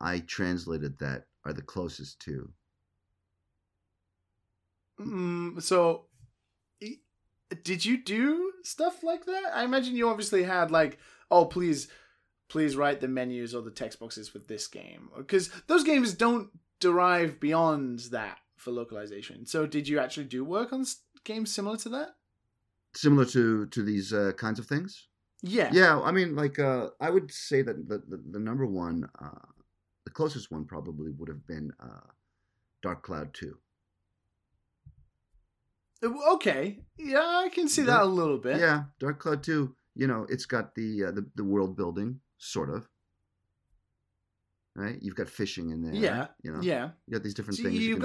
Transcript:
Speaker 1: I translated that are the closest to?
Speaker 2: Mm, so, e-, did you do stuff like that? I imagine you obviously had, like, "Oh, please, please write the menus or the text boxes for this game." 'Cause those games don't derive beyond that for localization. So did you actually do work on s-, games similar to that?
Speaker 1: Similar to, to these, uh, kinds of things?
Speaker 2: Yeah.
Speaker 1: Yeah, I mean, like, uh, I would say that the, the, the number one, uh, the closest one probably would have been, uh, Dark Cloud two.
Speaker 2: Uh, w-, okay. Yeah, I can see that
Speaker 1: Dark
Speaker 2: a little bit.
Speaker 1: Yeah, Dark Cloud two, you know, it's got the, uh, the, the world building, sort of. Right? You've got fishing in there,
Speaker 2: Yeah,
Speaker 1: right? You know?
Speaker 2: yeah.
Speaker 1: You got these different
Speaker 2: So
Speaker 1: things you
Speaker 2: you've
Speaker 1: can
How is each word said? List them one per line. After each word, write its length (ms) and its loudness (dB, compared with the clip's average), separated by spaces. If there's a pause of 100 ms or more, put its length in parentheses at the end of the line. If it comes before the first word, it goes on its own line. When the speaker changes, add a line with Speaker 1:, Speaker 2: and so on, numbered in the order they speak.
Speaker 1:
I 200 -2
translated 800 -4
that 260 -6 (180)
are 80 -6
the 80 -10
closest 600 -10
to? 300 -10 (2500)
Speaker 2:
Mm, 640 -6
so, 440 2 (760)
e-, 220 -14 (600)
did 220 -2
you 180 2
do 500 0 (100)
stuff 400 -4
like 240 -4
that? 280 -4
I 100 -2
imagine 300 0
you 140 2
obviously 360 0
had, 260 2
like, 280 2 (320)
"Oh, 140 10
please, 440 0 (600)
please 280 0
write 240 2
the 80 -2
menus 460 -4
or 80 -6
the 80 -12
text 300 -8
boxes 280 -12
for 120 -16
this 260 -10
game." 440 -18 (160)
'Cause 240 2 (160)
those 180 6
games 300 4
don't 360 2 (300)
derive 580 4
beyond 640 2 (100)
that 280 -6 (180)
for 160 -10
localization. 760 -10
So 200 0
did 220 -2
you 120 2
actually 260 -4
do 180 -4
work 280 -2
on 80 -4
s-, 220 -6 (220)
games 280 -6
similar 260 -4
to 120 -8
that? 260 -8 (800)
Speaker 1:
Similar 320 8
to, 400 4
to 160 -4
these, 300 -2
uh, 200 2
kinds 260 -4
of 80 -8
things? 400 -4 (360)
Speaker 2:
Yeah. 300 2
Speaker 1:
Yeah, 280 8
I 100 0
mean, 240 2
like, 240 0
uh, 320 2 (100)
I 100 -2
would 200 2
say 320 0
that 260 -4
the, 100 -4
the, 180 -12 (160)
the 80 -8
number 260 -2
one, 420 -2 (120)
uh, 260 -16 (580)
the 60 -12
closest 400 -6
one 140 -8
probably 480 -10
would 160 -12
have 180 -14
been, 320 -10
uh, 320 -20 (720)
Dark 200 -6
Cloud 320 -8
two. 240 -14 (2500)
Speaker 2:
Uh, 60 2
w-, 140 -6 (120)
okay. 440 0 (180)
Yeah, 260 2 (220)
I 80 -2
can 160 0
see 140 2
that 100 4
Speaker 1:
Dark 120 8
Speaker 2:
a 40 4
little 300 2
bit. 200 0
Speaker 1:
Yeah, 260 4 (140)
Dark 220 -2
Cloud 220 -2
two, 340 0 (180)
you 120 0
know, 220 0
it's 180 -6
got 280 -2
the, 300 -2
uh, 80 -2
the, 140 -4 (100)
the 80 -4
world 320 0
building, 440 -4 (180)
sort 320 -6
of. 180 -6 (1900)
Right? 280 -6
You've 140 -8
got 120 -4
fishing 420 -6
in 120 -6
there, 100 -6
Speaker 2:
Yeah, 280 0
Speaker 1:
right? 80 -6 (140)
You 100 -10
know? 80 -6
Speaker 2:
yeah. 300 -2 (180)
Speaker 1:
You 60 -8
got 100 -4
these 100 -6
different 240 -6
Speaker 2:
So 60 -4
Speaker 1:
things 100 0
you 60 0
Speaker 2:
you've 200 0
Speaker 1:
can 40 -2